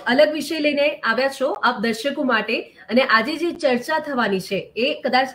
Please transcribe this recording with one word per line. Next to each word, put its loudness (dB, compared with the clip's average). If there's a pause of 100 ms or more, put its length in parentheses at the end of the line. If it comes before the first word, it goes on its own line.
અલગ 4
વિષય -4
લઈને 0
આવ્યા 0 (120)
છો 2
આપ -2
દર્શકો -2
માટે, 0
અને -2
આજે 2
જે -2
ચર્ચા 0
થવાની 0
છે -6
એ -2
કદાચ 2